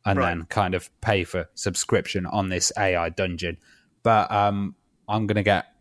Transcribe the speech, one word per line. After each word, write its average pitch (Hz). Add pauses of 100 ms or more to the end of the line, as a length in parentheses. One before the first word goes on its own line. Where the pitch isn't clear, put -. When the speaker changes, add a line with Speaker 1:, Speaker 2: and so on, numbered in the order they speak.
Speaker 1:
and 101
Speaker 2:
Right. 87
Speaker 1:
then 85
kind 92
of 90 (140)
pay 101
for 85
subscription -
on 98
this 90
A 95
I 85
dungeon. 87 (440)
But, 110
um, 101 (340)
I'm 107
gonna 104
get 98 (140)